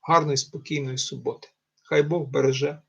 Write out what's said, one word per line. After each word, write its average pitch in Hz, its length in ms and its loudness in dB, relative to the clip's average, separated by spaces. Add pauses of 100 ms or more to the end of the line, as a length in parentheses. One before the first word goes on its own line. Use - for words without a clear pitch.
Гарної, 156 340 2
спокійної 135 600 -6
суботи! 120 500 -8 (340)
Хай 151 200 2
Бог 156 240 0
береже 135 640 0